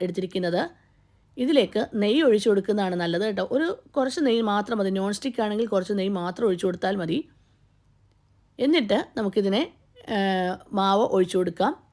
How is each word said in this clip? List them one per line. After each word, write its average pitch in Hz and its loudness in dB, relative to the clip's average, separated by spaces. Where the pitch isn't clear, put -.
എടുത്തിരിക്കുന്നത്. 180 -2
ഇതിലേക്ക് 247 2
നെയ്യ് 226 4
ഒഴിച്ചു 214 4
കൊടുക്കുന്നതാണ് 196 0
നല്ലത് 170 -2
കേട്ടോ. 196 -2
ഒരു 302 0
കുറച്ച് 269 -2
നെയ്യ് 233 2
മാത്രം 208 -2
മതി. 190 0
നോൺ 196 -2
സ്റ്റിക്ക് 240 -4
ആണെങ്കിൽ 208 0
കുറച്ച് 196 0
നെയ്യ് 196 0
മാത്രം 180 -4
ഒഴിച്ചു 185 0
കൊടുത്താൽ 190 -2
മതി. 180 -4
എന്നിട്ട് 254 2
നമുക്കിതിനെ, 202 0
ഏഹ്, 190 0
മാവ് 196 4
ഒഴിച്ചു 185 2
കൊടുക്കാം. 185 0